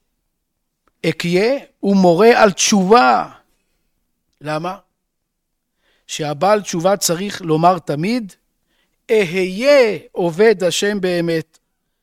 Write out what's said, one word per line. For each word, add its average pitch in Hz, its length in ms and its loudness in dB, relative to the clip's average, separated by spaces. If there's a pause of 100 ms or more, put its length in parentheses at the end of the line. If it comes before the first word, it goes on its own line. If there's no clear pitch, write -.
(1080)
אקיה 180 520 -2 (220)
הוא 196 160 0
מורה 190 460 4
על 208 100 4
תשובה." 214 760 2 (1120)
למה? 160 380 -8 (1300)
שהבעל 160 560 -2
תשובה 185 340 -2
צריך 190 460 -6
לומר 170 360 -2
תמיד, 185 540 -6 (800)
"אהיה 202 880 0 (140)
עובד 185 520 0
השם 202 360 -2
באמת. 170 580 -4 (440)